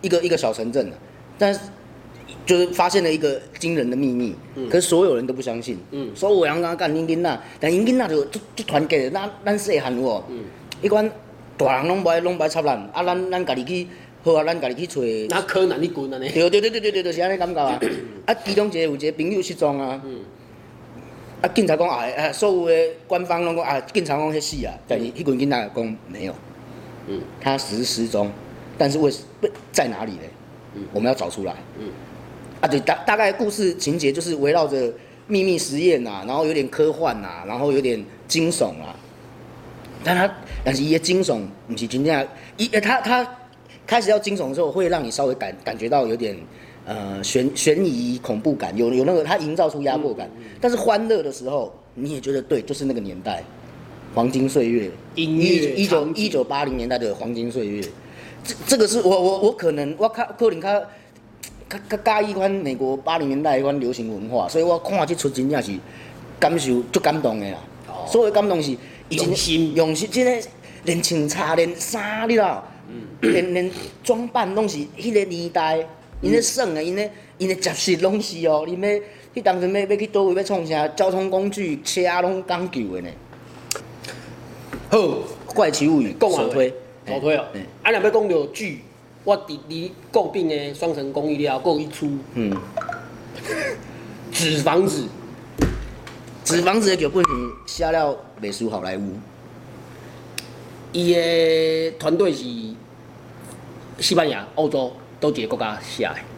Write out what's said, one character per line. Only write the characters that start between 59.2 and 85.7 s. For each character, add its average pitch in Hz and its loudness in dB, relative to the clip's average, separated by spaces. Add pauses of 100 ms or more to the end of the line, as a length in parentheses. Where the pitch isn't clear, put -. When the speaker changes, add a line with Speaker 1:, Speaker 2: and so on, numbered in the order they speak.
Speaker 1:
我， 190 4
我 208 6
可 170 2
能， 143 -2
我 214 4
较， 226 -2 (120)
可 226 4
能 165 -2
较， 202 2 (880)
较， 202 -6
较 214 2
介 208 0
意 202 -4
款 196 2
美 175 -2
国 131 0
八 160 -2
零 147 0
年 139 0
代 139 4
迄 135 2
款 143 2
流 123 0
行 117 -4
文 104 -8
化， 110 2
所 160 2
以 - 4
我 170 4
看 180 0
这 165 -2
出 147 0
真 131 0
正 143 2
是 98 -6 (640)
感 165 4
受 127 2
足 - 0
感 156 2
动 113 2
的 98 -6
啦。 85 -10 (320)
Speaker 2:
哦。 - -8
Speaker 1:
所 233 4
有 214 6
的 208 2
感 208 4
动 170 2
是 139 -2 (380)
已 160 -4
经 - 0
Speaker 2:
用 185 2
心。 160 2
Speaker 1:
用 160 4
心， 202 -4
真 254 2
的 247 0 (380)
连 170 0
穿 151 2
插、 165 0
连 170 4
衫， 214 -4
你 233 4
知 220 6
道？ 156 2 (220)
Speaker 2:
嗯。 117 -2
Speaker 1:
连， 180 2
连 180 0 (320)
装 240 2
扮 202 0
拢 214 2
是 151 -4 (200)
迄 214 -4
个 202 6
年 170 -6
代， 160 2 (360)
因 185 2
咧 233 6
耍 240 0
的， 156 -2
因 175 -2
咧， 208 -2 (260)
因 185 -2
咧 185 -2
食 180 0
食 165 2
拢 190 2
是 165 -6
哦。 156 4
你 175 -4
要， 202 0 (320)
你 240 -4
当 185 2
阵 180 2
要， 202 2
要 202 2
去 208 -4
倒 202 2
位， 185 4
要 190 2
创 190 -2
啥？ 156 0
交 190 2
通 190 0
工 190 2
具、 175 -4
车 - 0 (200)
拢 190 0
讲 180 -2
究 101 -4
的 90 -6
呢。 87 -10 (1800)
Speaker 2:
好。 185 4 (300)
Speaker 1:
怪 180 4
奇 143 2